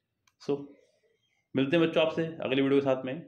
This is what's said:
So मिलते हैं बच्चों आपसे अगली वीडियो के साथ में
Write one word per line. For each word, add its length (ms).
So 160
मिलते 220
हैं 100
बच्चों 180
आपसे 200
अगली 200
वीडियो 180
के 60
साथ 200
में 220